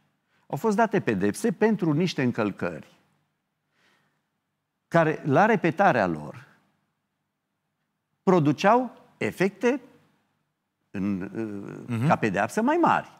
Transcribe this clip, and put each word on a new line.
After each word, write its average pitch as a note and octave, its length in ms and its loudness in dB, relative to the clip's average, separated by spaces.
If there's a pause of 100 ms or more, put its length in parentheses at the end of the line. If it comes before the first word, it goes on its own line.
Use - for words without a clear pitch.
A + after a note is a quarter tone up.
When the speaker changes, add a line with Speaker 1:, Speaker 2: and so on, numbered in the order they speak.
(480)
Speaker 1:
au C#3+ 100 -8
fost G#3+ 180 0
date G#3 240 2
pedepse G#2 520 0
pentru G3 400 0
niște D3+ 320 0
încălcări G2 760 -4 (1900)
care, E3 380 0
la D#3+ 200 4
repetarea F3 640 2
lor, D2+ 400 -8 (1800)
produceau F#3+ 680 2 (260)
efecte G3+ 600 -2 (1120)
în, G2 300 -4
uh, G2+ 760 -10
Speaker 2:
Mhm. A#2 100 0
Speaker 1:
ca - 80 4
pedeapsă G#2+ 460 -2
mai B3 160 0
mari. A#2 420 0